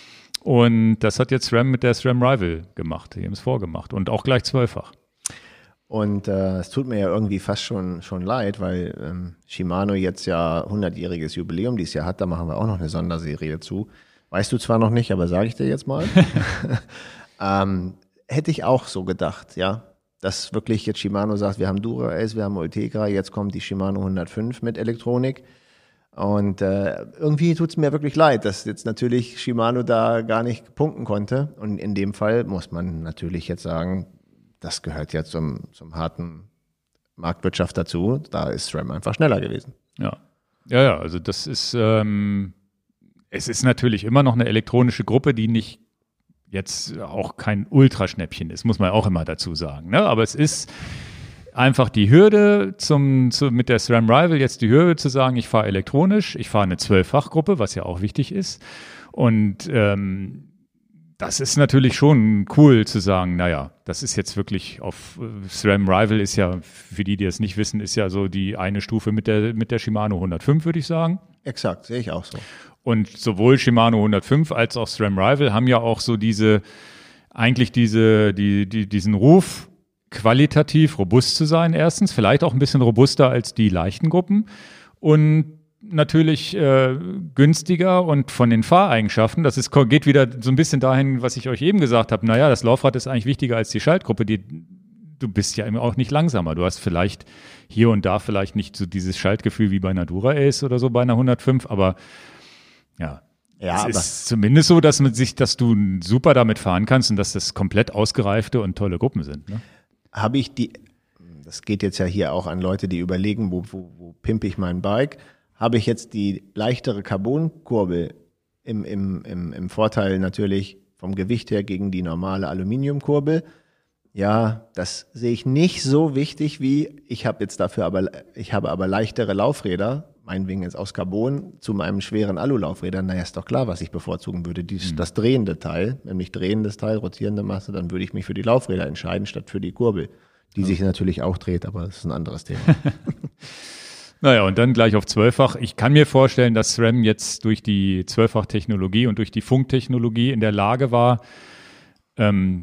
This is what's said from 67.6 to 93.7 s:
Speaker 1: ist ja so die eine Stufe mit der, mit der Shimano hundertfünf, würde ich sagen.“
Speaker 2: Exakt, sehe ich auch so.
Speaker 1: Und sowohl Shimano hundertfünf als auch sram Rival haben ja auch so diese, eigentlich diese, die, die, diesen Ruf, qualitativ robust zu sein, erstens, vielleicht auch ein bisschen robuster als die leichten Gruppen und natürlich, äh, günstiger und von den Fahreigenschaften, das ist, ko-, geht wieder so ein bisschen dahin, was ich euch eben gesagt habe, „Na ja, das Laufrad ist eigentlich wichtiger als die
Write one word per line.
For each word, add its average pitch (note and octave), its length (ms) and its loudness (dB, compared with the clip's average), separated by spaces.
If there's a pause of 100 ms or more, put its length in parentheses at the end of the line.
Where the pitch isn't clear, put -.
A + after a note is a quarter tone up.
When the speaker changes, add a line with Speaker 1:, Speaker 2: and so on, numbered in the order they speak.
Speaker 1:
ist G#2 160 -8
ja G#2 140 -2
so G2 180 -2
die F#2+ 300 -4
eine G2 240 -4
Stufe A2 320 -2
mit G#2+ 160 -2
der, A2 260 0
mit A2 160 -4
der A#2 80 -2
Shimano G#2 400 -2
hundertfünf, F#2+ 460 0
würde E3 160 -2
ich C#3 60 -6
sagen.“ E3 340 -2 (240)
Speaker 2:
Exakt, - 420 -6
sehe A#2+ 140 -6
ich G#2+ 100 -6
auch F2 140 -8
so. - 140 -14 (440)
Speaker 1:
Und A2 260 0
sowohl A#2 500 4
Shimano A#2 400 4
hundertfünf G#2+ 540 2
als A#2 260 -2
auch A2 100 -4
sram G2+ 300 -2
Rival B2+ 340 2
haben A2+ 140 2
ja B2 100 6
auch A#2 240 0
so A#2 160 0
diese, G#2+ 460 4 (640)
eigentlich B2 440 0
diese, A2 600 4
die, G2+ 340 0
die, G#2 220 -4
diesen G#2 240 0
Ruf, C#3 560 4 (420)
qualitativ D3 880 4
robust G2+ 380 2
zu E3 80 0
sein, E3 300 2
erstens, E3 380 2
vielleicht A#2 300 4
auch C3+ 120 0
ein C3 40 0
bisschen C#3 220 2
robuster B2+ 480 6
als B2 240 -2
die G#2+ 160 2
leichten F#2 400 -2
Gruppen F3+ 380 2 (520)
und D#3 600 4 (240)
natürlich, D#3+ 720 0
äh, C3 420 4 (360)
günstiger F3+ 720 4
und C#3+ 260 0
von A#2+ 200 4
den A2+ 120 4
Fahreigenschaften, A#2 840 4
das C3+ 140 0
ist, B2+ 120 -4
ko-, C#3+ 160 6
geht C#3 200 4
wieder C#3 200 6 (140)
so A#2+ 100 0
ein C3 60 4
bisschen D3+ 240 2
dahin, C3 420 2
was B2 140 -2
ich B2+ 140 -8
euch A#2+ 100 -2
eben F#3+ 200 4
gesagt A#2+ 320 2
habe, A2 140 0
„Na A2+ 120 4
ja, D3 100 6
das B2 140 2
Laufrad A#2+ 340 2
ist B2 100 -6
eigentlich B2 200 -4
wichtiger B2 320 0
als A2 100 -2
die G#2+ 120 -4